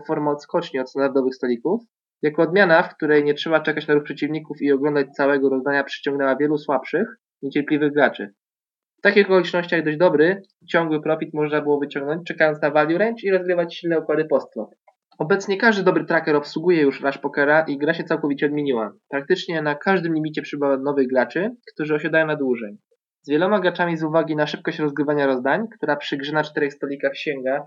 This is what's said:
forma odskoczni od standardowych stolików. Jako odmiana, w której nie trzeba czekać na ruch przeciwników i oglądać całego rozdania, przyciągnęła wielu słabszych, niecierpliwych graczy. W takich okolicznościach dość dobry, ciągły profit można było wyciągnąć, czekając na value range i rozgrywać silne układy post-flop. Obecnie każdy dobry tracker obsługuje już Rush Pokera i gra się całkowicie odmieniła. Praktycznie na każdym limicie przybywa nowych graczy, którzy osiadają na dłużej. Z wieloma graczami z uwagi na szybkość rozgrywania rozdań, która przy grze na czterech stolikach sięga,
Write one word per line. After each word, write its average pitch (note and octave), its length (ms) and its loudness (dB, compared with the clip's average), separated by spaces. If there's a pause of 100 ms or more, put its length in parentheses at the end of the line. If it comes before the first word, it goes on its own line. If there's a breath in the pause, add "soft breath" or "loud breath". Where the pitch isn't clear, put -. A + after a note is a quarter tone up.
forma D3+ 240 -2
odskoczni D3 480 -4
od B2+ 100 -6
standardowych C3+ 460 0
stolików. C3 460 -2 (400)
Jako D3+ 200 0
odmiana, E3+ 420 4
w - 120 -12
której D3 280 2
nie D3 100 2
trzeba D#3+ 260 0
czekać D3+ 280 -4
na D3+ 60 2
ruch D3 100 4
przeciwników D3+ 580 -8
i C#3+ 100 2
oglądać C#3 360 0 (100)
całego C#3 320 2
rozdania, C3+ 340 0
przyciągnęła C#3 520 -2
wielu D3 220 0
słabszych, D3+ 500 -2 (340)
niecierpliwych C#3+ 520 0
graczy. A#2+ 400 0 (640)
W - 40 -20
takich G3+ 240 6
okolicznościach F3 580 2
dość D3+ 140 -2
dobry, E3+ 440 4 (280)
ciągły D#3+ 320 0
profit D#3 320 -2
można D3+ 280 0
było D3 180 2
wyciągnąć, D3 480 -6
czekając D#3 340 2
na C#3+ 100 0
value D3+ 260 2
range A3+ 260 0
i G3 80 0
rozgrywać F3+ 440 0
silne E3 240 -2
układy D#3 260 -2
post-flop. A#2+ 440 -2 (480)
Obecnie F#3+ 400 0
każdy G#3 260 4
dobry E3+ 220 2
tracker D#3+ 300 0
obsługuje D#3+ 460 0
już C3+ 200 2
Rush C#3 160 -2
Pokera D3 440 2
i D3 160 -2
gra D3 160 0
się E3+ 100 -6
całkowicie D3+ 420 -2
odmieniła. C#3 460 0 (180)
Praktycznie D#3+ 520 -2
na D3 140 -2
każdym E3+ 380 0
limicie D#3 280 -4
przybywa C#3+ 360 0
nowych C#3 300 0
graczy, C3 480 -2 (180)
którzy D3+ 220 -4
osiadają D#3 320 0
na D3+ 80 -2
dłużej. A#2 420 -4 (440)
Z - 80 -10
wieloma F#3 300 2
graczami F3 380 0
z D#3+ 60 -6
uwagi D#3 320 0
na D3+ 120 0
szybkość - 320 -6
rozgrywania D3 460 0
rozdań, C3+ 420 0 (100)
która D3 180 0
przy - 220 -6
grze C#3+ 160 -8
na D3+ 100 2
czterech D3 300 -4
stolikach C#3 440 -4
sięga, C3+ 500 -4